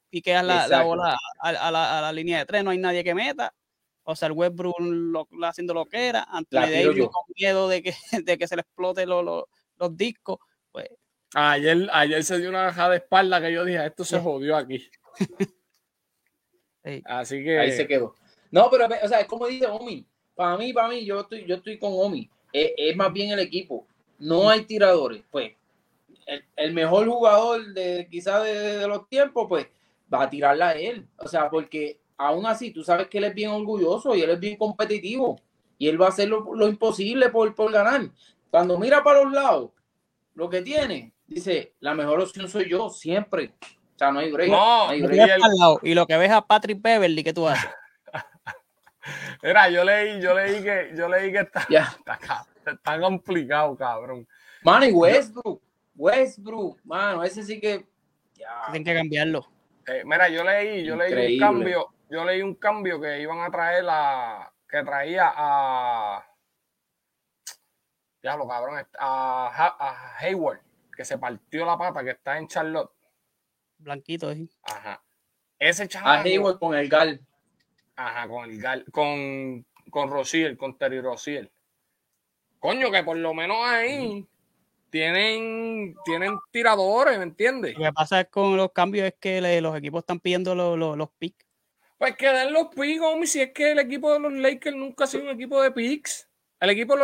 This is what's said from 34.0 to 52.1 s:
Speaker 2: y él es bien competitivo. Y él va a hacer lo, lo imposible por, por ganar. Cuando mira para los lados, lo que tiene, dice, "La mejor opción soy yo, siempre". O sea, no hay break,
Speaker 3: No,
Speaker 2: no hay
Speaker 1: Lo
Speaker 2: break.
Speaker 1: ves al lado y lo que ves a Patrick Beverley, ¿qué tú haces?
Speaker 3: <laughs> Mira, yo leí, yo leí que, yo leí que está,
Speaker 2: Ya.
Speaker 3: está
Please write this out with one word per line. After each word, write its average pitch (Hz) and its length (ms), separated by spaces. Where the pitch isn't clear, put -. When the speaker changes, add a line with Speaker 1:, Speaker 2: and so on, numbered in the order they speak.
Speaker 2:
y 175 60
él 160 80
es 175 100
bien 208 160
competitivo. 214 840
Y 143 120
él 160 100
va 185 60
a 190 40
hacer 202 200
lo, 220 260
lo 214 120
imposible 226 640
por, 220 260
por 220 160
ganar. 214 380
Cuando 175 260
mira 269 260
para 285 200
los 269 100
lados, 220 380
lo 170 140
que 180 120
tiene, 180 500
dice, 170 540
"La 143 120
mejor 151 280
opción 185 260
soy 185 220
yo, 185 200
siempre". 180 640
O - 20
sea, 139 140
no 139 80
hay 160 120
break, 156 180
Speaker 3:
No, 214 360
Speaker 2:
no 165 40
hay 147 120
Speaker 1:
Lo 139 60
Speaker 2:
break. 190 180
Speaker 1:
ves 190 180
al 220 140
lado 170 240
y 165 120
lo 170 120
que 160 120
ves 190 140
a 220 140
Patrick 208 360
Beverley, 190 420
¿qué 160 100
tú 165 140
haces? 131 220
Speaker 3:
<laughs> - 1300
Mira, 185 260
yo 175 140
leí, 208 380
yo 180 120
leí 196 300
que, 190 340
yo 170 100
leí 190 240
que 202 80
está, - 300
Speaker 2:
Ya. 156 140
Speaker 3:
está - 200